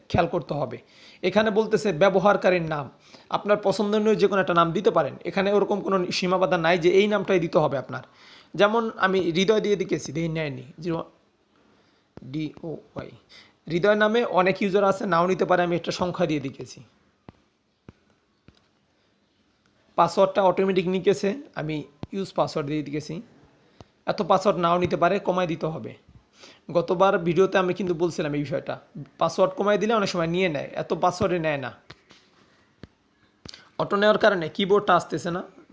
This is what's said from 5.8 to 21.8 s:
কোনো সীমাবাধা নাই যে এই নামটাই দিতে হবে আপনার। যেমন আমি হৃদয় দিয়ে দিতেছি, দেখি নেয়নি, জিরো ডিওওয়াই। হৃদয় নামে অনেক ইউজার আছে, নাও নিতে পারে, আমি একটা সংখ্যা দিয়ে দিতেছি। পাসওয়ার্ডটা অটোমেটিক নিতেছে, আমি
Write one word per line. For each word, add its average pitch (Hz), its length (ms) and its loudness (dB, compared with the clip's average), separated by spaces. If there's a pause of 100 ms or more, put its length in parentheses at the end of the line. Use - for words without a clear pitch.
কোনো 180 300 -2
সীমাবাধা 180 480 0
নাই 170 200 2
যে 170 120 4
এই 196 160 4
নামটাই 196 340 0
দিতে 170 180 0
হবে 143 200 0
আপনার। 123 240 -10 (520)
যেমন 220 420 2
আমি 185 240 2
হৃদয় 190 400 2
দিয়ে 208 160 0
দিতেছি, 175 360 -6
দেখি 165 160 -4
নেয়নি, 151 340 -6 (180)
জিরো 165 300 -6 (1120)
ডিওওয়াই। 151 840 -12 (580)
হৃদয় 175 260 2
নামে 214 300 2
অনেক 185 380 2
ইউজার 202 220 2
আছে, 196 220 0
নাও 170 200 2
নিতে 185 180 0
পারে, 175 180 2
আমি 175 140 0
একটা 170 160 -6
সংখ্যা 180 340 -2
দিয়ে 151 140 -2
দিতেছি। 131 400 -12 (3250)
পাসওয়ার্ডটা 190 480 2
অটোমেটিক 190 460 2
নিতেছে, 190 460 0 (200)
আমি 151 300 -6 (280)